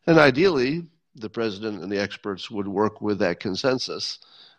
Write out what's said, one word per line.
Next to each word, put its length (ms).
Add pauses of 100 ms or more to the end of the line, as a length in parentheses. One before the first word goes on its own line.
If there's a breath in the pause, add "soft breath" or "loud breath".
and 120
ideally, 680 (300)
the 140
president 500
and 120
the 80
experts 500
would 160
work 340
with 200
that 180
consensus 800 (400 soft breath)